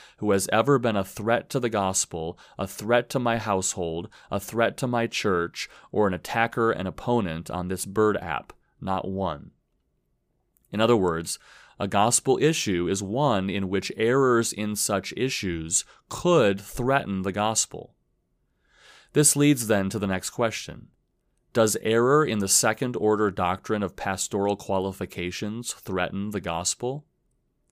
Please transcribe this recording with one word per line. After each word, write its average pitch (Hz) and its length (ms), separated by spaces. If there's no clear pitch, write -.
who 107 120
has 98 220
ever 120 260
been 117 160
a 98 80
threat 110 480
to - 80
the 123 100
gospel, 95 720
a 95 120
threat 120 420
to 135 80
my 117 200
household, 95 680
a 101 80
threat 110 380
to 131 100
my 117 220
church, 87 600
or 104 160
an 92 80
attacker 113 560
and 92 160
opponent 90 640
on 90 160
this 92 180
Bird 104 340
app. 82 340
Not 95 280
one." 92 420
In 104 100
other 117 160
words, 87 440
a 98 80
gospel 110 520
issue 107 480
is 98 140
one 104 480
in 98 180
which 95 280
errors 120 560
in 107 240
such 98 400
issues 87 680
could 120 520
threaten 120 640
the 95 100
gospel. 104 640
This 143 240
leads 143 320
then 98 220
to 104 100
the 101 80
next 92 220
question. - 580
Does 110 300
error 123 420
in 107 160
the 98 80
second-order 107 840
doctrine 95 540
of 87 100
pastoral 101 600
qualifications 95 1160
threaten 98 580
the 101 100
gospel? 92 640